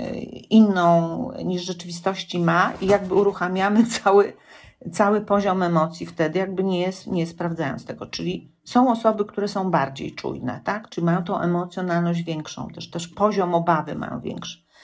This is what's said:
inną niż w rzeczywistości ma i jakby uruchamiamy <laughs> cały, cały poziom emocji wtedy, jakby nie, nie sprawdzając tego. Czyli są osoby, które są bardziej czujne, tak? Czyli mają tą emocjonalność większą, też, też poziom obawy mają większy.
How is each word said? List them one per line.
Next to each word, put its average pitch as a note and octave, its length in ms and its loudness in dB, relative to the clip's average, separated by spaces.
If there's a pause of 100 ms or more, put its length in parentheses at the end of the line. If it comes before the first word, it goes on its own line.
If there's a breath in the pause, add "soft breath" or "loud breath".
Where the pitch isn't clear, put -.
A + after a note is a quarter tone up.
(500)
inną E3+ 800 6 (160)
niż F3+ 180 -2
w - 20 -10
rzeczywistości F3+ 760 -6
ma E3+ 420 2
i F#3+ 60 0
jakby F#3+ 280 2
uruchamiamy G3 760 2
<laughs> - 140 -4
cały, G3+ 300 6 (580 loud breath)
cały G#3 300 2
poziom G3+ 420 2
emocji E3+ 420 0
wtedy, E3 340 -2
jakby F#3+ 240 -2
nie, F#3 280 0 (160)
nie E3+ 200 -2
sprawdzając E3+ 580 -6
tego. - 200 -12
Czyli - 460 -8 (120)
są B3 280 4
osoby, A3 340 0
które G3+ 220 -4
są F#3+ 240 -2
bardziej C#3 440 -2
czujne, B2 480 -8
tak? G#3 260 -6
Czyli E3+ 160 -4
mają F3 180 2
tą F3+ 160 -4
emocjonalność F3 840 -2
większą, D#3 460 -8
też, - 220 -14
też E3+ 160 -8
poziom F#3+ 480 0
obawy E3 400 0
mają - 240 -8
większy. - 480 -12 (160 loud breath)